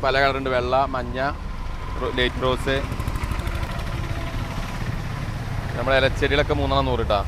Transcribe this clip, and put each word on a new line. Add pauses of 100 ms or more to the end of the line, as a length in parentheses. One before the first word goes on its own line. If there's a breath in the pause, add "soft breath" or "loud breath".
പല
കളറുണ്ട്,
വെള്ള, (200)
മഞ്ഞ, (840)
റോ-,
ലൈറ്റ്
റോസ്. (3000)
നമ്മളെ
ഇലച്ചെടികളൊക്കെ
മൂന്നെണ്ണം
നൂറ്
ട്ടാ.